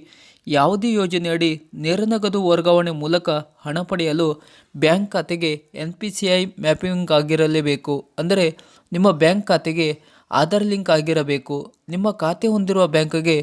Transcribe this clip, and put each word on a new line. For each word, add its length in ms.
ಯಾವುದೇ 440
ಯೋಜನೆಯಡಿ 580
ನೇರ 300
ನಗದು 360
ವರ್ಗಾವಣೆ 500
ಮೂಲಕ 380
ಹಣ 220
ಪಡೆಯಲು 460
ಬ್ಯಾಂಕ್ 360
ಖಾತೆಗೆ 380
ಎನ್ 180
ಪಿ 160
ಸಿ 180
ಐ 140
ಮ್ಯಾಪಿಂಗ್ 520
ಆಗಿರಲೇಬೇಕು. 840
ಅಂದರೆ 280
ನಿಮ್ಮ 200
ಬ್ಯಾಂಕ್ 360
ಖಾತೆಗೆ 400
ಆಧಾರ್ 340
ಲಿಂಕ್ 240
ಆಗಿರಬೇಕು. 680
ನಿಮ್ಮ 220
ಖಾತೆ 360
ಹೊಂದಿರುವ 400
ಬ್ಯಾಂಕ್ಗೆ 560